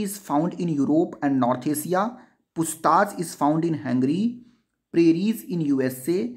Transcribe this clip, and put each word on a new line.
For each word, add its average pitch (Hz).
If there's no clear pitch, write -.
is 196
found 170
in 170
Europe 151
and 139
North 127
Asia, 175
pustash 170
is 165
found 156
in 165
Hungary, 143
prairies 170
in 170
U 135
S 127
A, 180